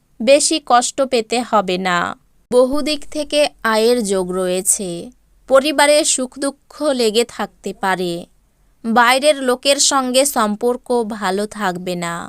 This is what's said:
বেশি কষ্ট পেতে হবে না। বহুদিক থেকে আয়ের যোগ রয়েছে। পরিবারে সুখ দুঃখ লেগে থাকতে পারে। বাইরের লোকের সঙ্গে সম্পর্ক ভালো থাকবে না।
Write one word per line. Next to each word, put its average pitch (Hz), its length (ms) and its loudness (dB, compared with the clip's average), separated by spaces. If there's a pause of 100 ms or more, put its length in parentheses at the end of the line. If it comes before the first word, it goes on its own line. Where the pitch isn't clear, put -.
(200)
বেশি 285 460 4
কষ্ট 247 360 2
পেতে 240 400 -2
হবে 190 360 0
না। 185 200 -2 (540)
বহুদিক 277 500 2 (100)
থেকে 294 280 -2 (240)
আয়ের 226 400 2
যোগ 196 280 -2
রয়েছে। 185 580 -2 (600)
পরিবারে 285 560 4
সুখ 254 340 -2
দুঃখ - 340 -6 (200)
লেগে 233 320 0
থাকতে - 480 -10
পারে। 185 400 -2 (680)
বাইরের 254 580 2
লোকের 269 380 0 (120)
সঙ্গে 262 340 2
সম্পর্ক 240 600 -2 (240)
ভালো 202 360 -4
থাকবে 185 480 -6
না। 170 200 -6 (140)